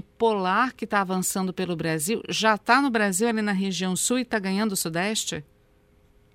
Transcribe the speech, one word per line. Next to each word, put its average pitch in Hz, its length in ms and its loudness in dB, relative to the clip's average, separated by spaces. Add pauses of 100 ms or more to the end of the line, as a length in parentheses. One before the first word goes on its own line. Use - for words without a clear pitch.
(180)
polar 214 540 2
que - 160 -10
tá 208 140 2
avançando 185 500 -2
pelo 175 240 -4
Brasil? 160 540 -2
Já 214 280 2
tá 247 240 4
no 277 80 2
Brasil, 208 380 2
ali 220 140 0
na 208 100 0
região 185 460 0
sul, 247 200 0
e 254 60 0
tá 226 160 -2
ganhando 196 320 0
o 196 60 -2
sudeste? 175 640 -2 (920)